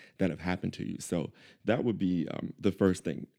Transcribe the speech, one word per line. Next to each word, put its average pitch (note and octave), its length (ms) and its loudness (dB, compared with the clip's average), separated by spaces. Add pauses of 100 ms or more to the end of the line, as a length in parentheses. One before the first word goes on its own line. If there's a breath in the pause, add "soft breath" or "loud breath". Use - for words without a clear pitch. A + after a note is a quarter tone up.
(180 loud breath)
that F#2+ 120 2
have D2+ 100 -4
happened F2+ 360 -2
to - 120 -6
you? - 140 -6
So - 320 -2 (320 loud breath)
that A2 180 2
would A#2 160 0
be, F2+ 300 2
um, - 280 -6
the G2+ 140 2
first F#2 320 4
thing. - 240 -4 (120)